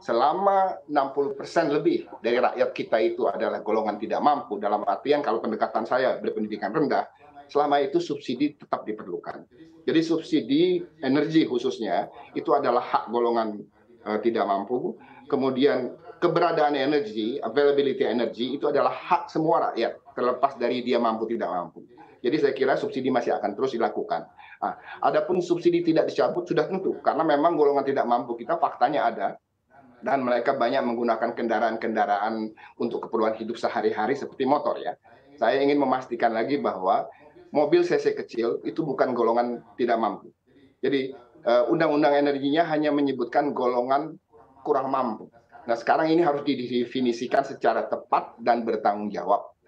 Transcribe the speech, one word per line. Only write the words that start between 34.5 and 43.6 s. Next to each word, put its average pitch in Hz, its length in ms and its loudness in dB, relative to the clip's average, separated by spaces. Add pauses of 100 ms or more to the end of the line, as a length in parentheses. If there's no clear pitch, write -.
ya. - 240 -8 (400)
Saya 127 240 2
ingin 143 160 4
memastikan 120 560 0
lagi 127 240 0
bahwa 98 480 0 (420)
mobil 151 320 4
C 156 160 2
C 143 160 0
kecil 117 480 -4
itu 160 240 -4
bukan 131 240 0
golongan 120 480 0 (160)
tidak 120 240 0
mampu. 101 320 -4 (480)
Jadi, 131 400 -2
eh, 120 480 0
undang-undang 151 480 2
energinya 143 560 2
hanya 151 240 0
menyebutkan 135 560 0
golongan 127 640 0 (480)